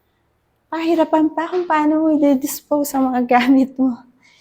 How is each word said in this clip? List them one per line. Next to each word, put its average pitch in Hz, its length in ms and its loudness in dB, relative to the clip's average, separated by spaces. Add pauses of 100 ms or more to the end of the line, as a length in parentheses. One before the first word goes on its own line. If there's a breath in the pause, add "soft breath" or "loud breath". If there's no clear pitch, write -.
(680)
pahirapan 320 640 0
pa 330 160 -6
kung 359 160 -4
paano 311 400 0
mo 320 80 2
i-dispose 285 800 -2
ang 262 200 -2
mga 247 120 -2
gamit 254 560 2
mo. 254 240 -2 (360 soft breath)